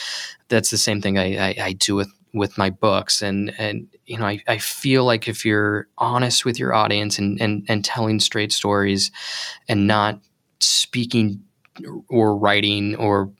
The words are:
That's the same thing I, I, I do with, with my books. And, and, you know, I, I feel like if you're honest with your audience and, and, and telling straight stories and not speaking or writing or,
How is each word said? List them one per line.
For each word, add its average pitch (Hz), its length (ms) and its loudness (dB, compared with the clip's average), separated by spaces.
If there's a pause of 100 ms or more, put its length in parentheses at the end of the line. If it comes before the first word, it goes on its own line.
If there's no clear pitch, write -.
(500)
That's 117 200 2
the 107 80 -2
same 104 240 0
thing 98 160 0
I, 95 200 0
I, 95 240 -2
I 92 120 -4
do 101 220 -2
with, 98 140 -2 (240)
with 101 240 -2
my 98 140 2
books. 95 500 0
And, 101 360 -2
and, 110 300 -4 (200)
you 113 100 -8
know, 110 80 -2
I, 104 220 -4
I 113 100 0
feel 131 480 0
like 113 220 2
if 107 180 -4
you're 104 420 2 (100)
honest 120 480 0
with 120 140 -2
your 127 140 0
audience 104 440 0
and, 101 220 0
and, 104 300 0
and 104 160 0
telling 110 340 0
straight 104 320 -2
stories 98 580 0 (600)
and 101 180 2
not 104 320 2 (400)
speaking 117 840 0 (640)
or 110 260 4
writing 104 640 2
or, 101 420 2